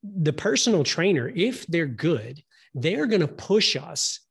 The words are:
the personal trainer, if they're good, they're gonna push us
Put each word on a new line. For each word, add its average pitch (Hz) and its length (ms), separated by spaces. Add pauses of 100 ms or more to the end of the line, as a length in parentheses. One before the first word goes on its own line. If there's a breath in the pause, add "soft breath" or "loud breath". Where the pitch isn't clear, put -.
the 185 300
personal 208 500
trainer, 165 500
if 247 340
they're 170 180
good, 135 560 (320 soft breath)
they're 185 340
gonna 196 200
push - 480
us - 440 (120)